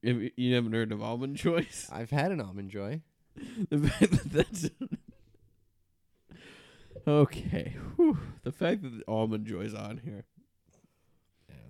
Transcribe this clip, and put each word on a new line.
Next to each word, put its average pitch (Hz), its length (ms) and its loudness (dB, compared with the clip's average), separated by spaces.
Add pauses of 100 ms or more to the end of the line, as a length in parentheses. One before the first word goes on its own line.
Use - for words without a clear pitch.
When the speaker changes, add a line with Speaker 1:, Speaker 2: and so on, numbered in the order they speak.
Speaker 1:
Have 120 160 2
you, 117 160 -4
you 123 200 4
haven't 117 180 2
heard 113 180 2
of 107 120 -6
Almond 123 320 -6
Joys? 165 560 0
Speaker 2:
I've - 180 -8
had 147 220 2
an 160 100 -4
Almond 98 300 -10
Joy. 107 300 -6 (340)
Speaker 1:
<laughs> - 340 -6
The 151 80 2
fact - 340 4
that - 200 2
that's 170 380 2 (2500)
okay. - 680 4 (220)
Whew. 311 200 6 (240)
The 127 100 -6
fact 185 300 0
that 143 160 -8
the - 100 -12
Almond 110 380 0
Joy's 104 300 -6
on 107 280 -10
here. 107 220 -12 (1200)
Speaker 2:
Yeah, - 60 -20 (140)